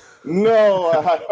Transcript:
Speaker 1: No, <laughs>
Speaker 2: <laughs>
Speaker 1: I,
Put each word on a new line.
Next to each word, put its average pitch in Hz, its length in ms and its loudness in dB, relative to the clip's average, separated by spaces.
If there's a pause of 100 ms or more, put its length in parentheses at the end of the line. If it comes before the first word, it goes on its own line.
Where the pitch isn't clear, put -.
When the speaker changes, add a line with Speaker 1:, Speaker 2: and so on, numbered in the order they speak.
(220)
Speaker 1:
No, 196 680 0
<laughs> - 0 -
Speaker 2:
<laughs> - 0 -
Speaker 1:
I, 160 240 0 (160)